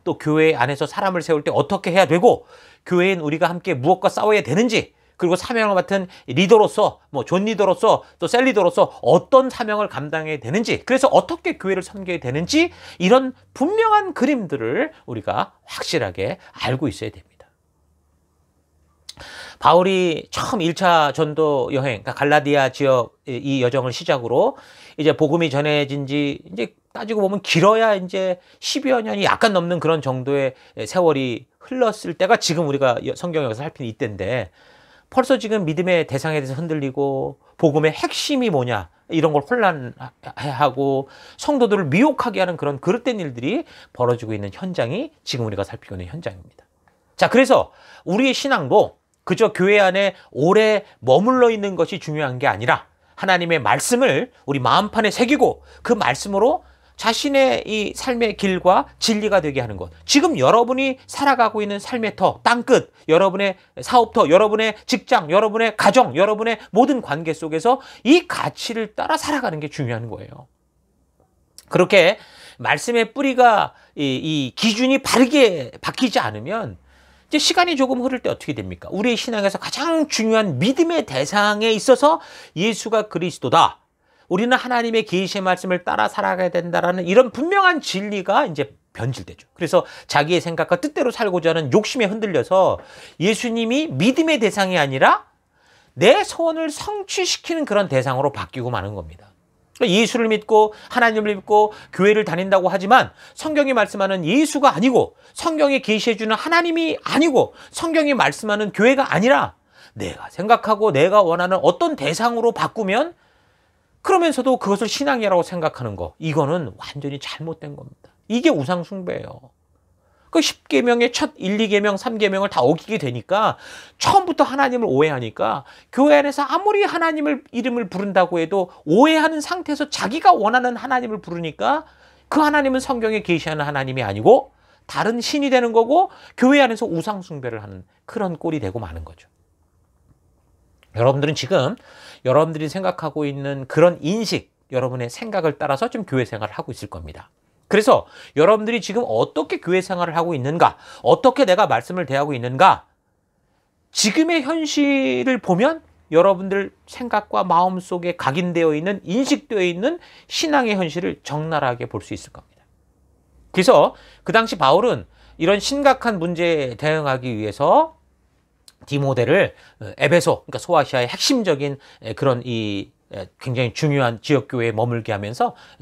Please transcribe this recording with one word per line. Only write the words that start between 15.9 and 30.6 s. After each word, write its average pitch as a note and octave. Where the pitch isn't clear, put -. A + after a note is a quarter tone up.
알고 C3
있어야 A2
됩니다. -
바울이 F3+
처음 -
일 E3
차 E3
전도 D3+
여행, C3
그러니까 B2+
갈라디아 C#3+
지역 C3
이 C3+
여정을 B2
시작으로 D3+
이제 D3+
복음이 D#3
전해진 C#3+
지 C#3+
이제 G#3
따지고 G#3+
보면 G3
길어야 G#3+
이제 F#3
십여 C4
년이 G#3
약간 A3+
넘는 F3
그런 D#3
정도의 C3